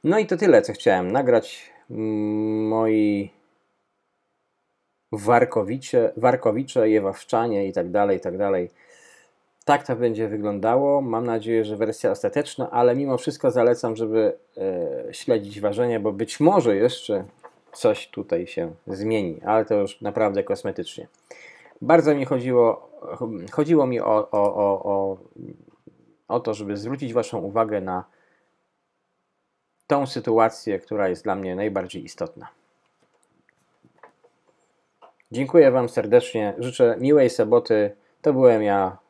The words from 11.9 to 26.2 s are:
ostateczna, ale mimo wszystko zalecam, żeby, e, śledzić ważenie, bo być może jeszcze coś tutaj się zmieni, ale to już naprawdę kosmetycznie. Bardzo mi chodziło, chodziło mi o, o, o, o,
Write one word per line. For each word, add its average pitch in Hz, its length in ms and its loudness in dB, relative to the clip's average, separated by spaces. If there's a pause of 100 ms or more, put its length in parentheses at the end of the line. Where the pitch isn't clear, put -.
ostateczna, - 600 -4
ale 123 240 4
mimo 135 220 -2
wszystko 139 340 -2
zalecam, 120 440 2
żeby, 110 420 0 (200)
e, 85 560 -6
śledzić 104 480 -4
ważenie, 110 380 0
bo 104 120 -2
być 104 280 -6
może 147 360 4
jeszcze 104 500 -2 (480)
coś - 340 0
tutaj 87 400 -6
się 85 240 -6 (160)
zmieni, 98 580 -4
ale 107 200 2
to 107 100 -2
już 98 260 -4
naprawdę 101 420 -2
kosmetycznie. - 640 -8 (720)
Bardzo 151 340 4
mi 139 100 -2
chodziło, 123 640 2 (640)
chodziło 151 360 2
mi 123 120 -2
o, 107 320 0
o, 101 240 2
o, 101 280 0
o, 98 340 -2 (1120)